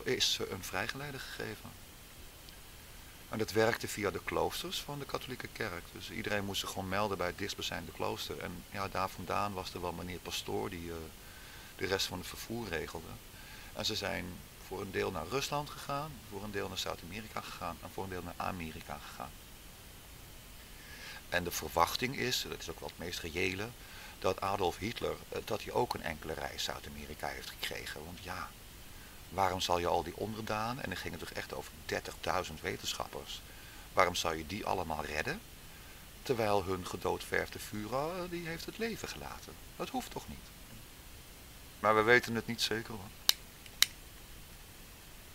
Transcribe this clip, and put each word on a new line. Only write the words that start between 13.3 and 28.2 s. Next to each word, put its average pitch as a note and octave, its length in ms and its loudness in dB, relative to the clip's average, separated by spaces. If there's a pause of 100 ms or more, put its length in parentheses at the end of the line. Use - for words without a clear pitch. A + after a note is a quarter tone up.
En G#2+ 120 -2
ze A2 100 2
zijn F2+ 320 0 (400)
voor F#2+ 140 -4
een G2 100 -4
deel G2+ 200 2
naar E2 160 0
Rusland C#3 440 0
gegaan, C#3+ 420 -2 (180)
voor G2 120 -6
een G#2+ 80 -4
deel G2 180 2
naar F#2 100 -4
Zuid-Amerika F2 600 -2
gegaan E2+ 420 -2
en F2+ 80 -6
voor F#2+ 140 -2
een F#2+ 60 -4
deel F2+ 120 -2
naar F2 140 -4
Amerika D#2+ 640 -2 (100)
gegaan. - 220 -6 (2000)
En F2 160 4
de F2 60 0
verwachting E2+ 680 4
is, B2 320 4
dat D#2 120 -4
is - 100 -6
ook E2 100 -6
wel - 80 -4
het - 100 -12
meest E2+ 220 -2
reële, F#2 480 2 (500)
dat F#2 220 4
Adolf G2 380 4
Hitler, E2 380 0 (120)
eh, - 160 -2
dat G#2+ 180 0
hij - 100 -6
ook - 220 4
een - 80 -4
enkele D#2 300 -2
reis C#2 320 -2
Zuid-Amerika D2 640 -4
heeft C2 220 -6
gekregen. - 540 -4
Want F2+ 180 -8